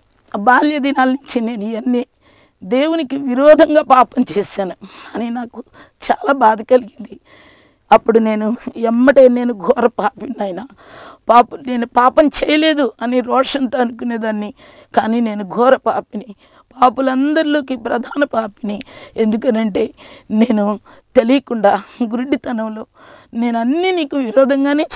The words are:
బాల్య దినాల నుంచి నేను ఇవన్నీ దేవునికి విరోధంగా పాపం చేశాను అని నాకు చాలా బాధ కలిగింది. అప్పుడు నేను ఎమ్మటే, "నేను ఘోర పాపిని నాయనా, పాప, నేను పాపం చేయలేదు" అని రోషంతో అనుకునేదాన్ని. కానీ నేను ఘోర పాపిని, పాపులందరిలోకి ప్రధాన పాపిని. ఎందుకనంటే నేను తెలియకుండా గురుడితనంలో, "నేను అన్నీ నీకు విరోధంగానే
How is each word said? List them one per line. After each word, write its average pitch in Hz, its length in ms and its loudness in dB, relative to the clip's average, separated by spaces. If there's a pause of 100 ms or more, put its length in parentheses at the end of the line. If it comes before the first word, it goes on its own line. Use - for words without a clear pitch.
(380)
బాల్య 285 400 2
దినాల 262 300 0
నుంచి 262 320 -4
నేను 226 240 -6
ఇవన్నీ 240 420 -4 (580)
దేవునికి 277 520 -2
విరోధంగా 294 640 4
పాపం 254 420 2 (140)
చేశాను 190 380 -6 (380)
అని 233 160 -6
నాకు 233 340 -10 (460)
చాలా 285 220 -2
బాధ 220 300 2
కలిగింది. 233 580 -2 (720)
అప్పుడు 220 260 4
నేను 220 380 -2 (200)
ఎమ్మటే, 247 520 6
"నేను 247 260 0
ఘోర 226 320 0
పాపిని 214 520 -4
నాయనా, 202 300 -8 (600)
పాప, 233 260 4
నేను 247 320 -6
పాపం 254 400 2
చేయలేదు" 294 640 0 (100)
అని 247 180 -2
రోషంతో 254 580 -2
అనుకునేదాన్ని. 226 760 -4 (420)
కానీ 226 240 0
నేను 208 280 -4
ఘోర 240 280 2
పాపిని, 208 580 -6 (480)
పాపులందరిలోకి 269 920 0
ప్రధాన 233 480 -4
పాపిని. 214 560 -6 (360)
ఎందుకనంటే 220 720 -2 (400)
నేను 214 500 0 (360)
తెలియకుండా 226 640 2 (200)
గురుడితనంలో, 233 840 -6 (480)
"నేను 233 240 -2
అన్నీ 311 320 0
నీకు 311 260 -4
విరోధంగానే 277 800 0